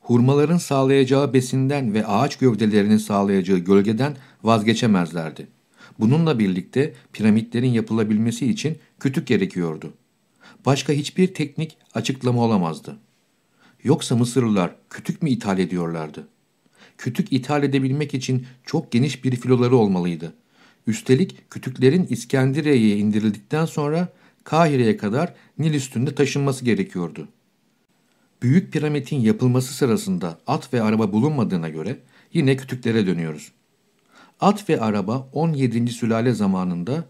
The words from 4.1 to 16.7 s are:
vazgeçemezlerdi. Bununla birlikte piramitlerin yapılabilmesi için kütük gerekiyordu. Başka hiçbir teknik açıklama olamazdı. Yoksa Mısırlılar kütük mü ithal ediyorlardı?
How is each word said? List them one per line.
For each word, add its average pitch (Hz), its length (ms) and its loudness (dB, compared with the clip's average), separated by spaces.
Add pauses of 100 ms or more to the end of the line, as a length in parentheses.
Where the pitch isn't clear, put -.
vazgeçemezlerdi. 98 1040 0 (500)
Bununla 143 400 2
birlikte 101 560 -2 (180)
piramitlerin 113 580 2
yapılabilmesi 110 800 0
için 156 280 -2 (220)
kütük 139 260 -4
gerekiyordu. 87 680 -2 (760)
Başka 139 260 0
hiçbir 180 420 0
teknik 156 440 -6 (160)
açıklama 123 480 -2
olamazdı. 87 540 -2 (880)
Yoksa 131 320 0
Mısırlılar 113 600 2 (140)
kütük - 320 -8
mü 156 80 0
ithal 104 280 0
ediyorlardı? 82 680 -4 (680)